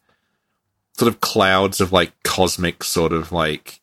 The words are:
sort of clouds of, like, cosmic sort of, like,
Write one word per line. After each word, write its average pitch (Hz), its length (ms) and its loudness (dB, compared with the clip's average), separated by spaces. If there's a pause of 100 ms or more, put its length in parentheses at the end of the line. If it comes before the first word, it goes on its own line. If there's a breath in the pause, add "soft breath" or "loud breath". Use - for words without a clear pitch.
(960)
sort 117 140 2
of - 100 -8
clouds 95 600 2
of, 92 100 -2
like, 87 200 4 (120)
cosmic 87 600 -2
sort 82 300 0
of, 80 180 -4
like, 78 520 -6